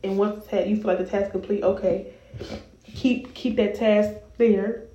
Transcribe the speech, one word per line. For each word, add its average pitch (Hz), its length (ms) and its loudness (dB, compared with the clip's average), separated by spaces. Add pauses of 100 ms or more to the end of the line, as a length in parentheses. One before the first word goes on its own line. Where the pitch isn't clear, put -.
And 190 140 -2
once 214 280 0
the - 60 -10
ta-, 196 140 0
you 214 120 2
feel 214 100 -2
like 180 120 2
the 185 60 -2
task 196 260 -2
complete, 202 320 -2
okay, 196 500 0 (720)
keep, - 480 -2
keep 226 240 -4
that 208 180 0
task 208 420 2 (200)
there. 220 580 2